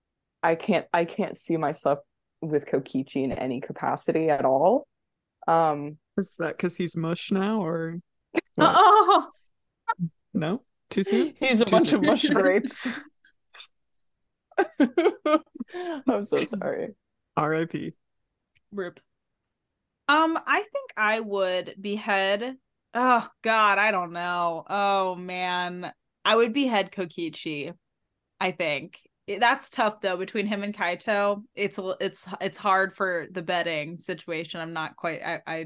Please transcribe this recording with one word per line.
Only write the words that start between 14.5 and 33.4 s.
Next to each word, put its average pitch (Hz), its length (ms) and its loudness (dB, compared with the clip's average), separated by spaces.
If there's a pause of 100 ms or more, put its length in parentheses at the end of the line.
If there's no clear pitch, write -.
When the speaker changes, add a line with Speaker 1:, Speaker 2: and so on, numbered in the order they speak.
Speaker 1:
<laughs> - 200 -2 (1300)
I'm 208 180 2
so 175 200 -2
sorry. - 440 -6 (480)
Speaker 2:
R 156 180 0
I 160 100 -2
P. 165 300 -8 (800)
Speaker 3:
rip. 180 280 -10 (1080)
Um, 320 380 4
I 294 140 2
think 539 360 -8
I 214 240 2
would 190 600 -2
behead, 208 760 -2 (360)
oh 240 340 2 (160)
God, 214 360 4
I 214 120 4
don't 175 220 -2
know. 175 560 -2
Oh 196 460 0
man. 180 800 -4 (320)
I 220 120 4
would 233 160 4
behead 233 400 0
Kokichi, 160 800 -8 (640)
I 185 120 0
think. 156 480 -4 (300)
I-, 202 100 -6
that's 240 320 2
tough 214 320 -2
though, 185 160 -2
between 196 280 -4
him 202 160 -4
and 202 140 -8
Kaito. 202 680 0 (120)
It's 202 240 -4
a, 185 220 -6
it's, 190 280 -6 (120)
it's 190 180 -6
hard 190 360 2
for 180 360 -4
the 180 120 -8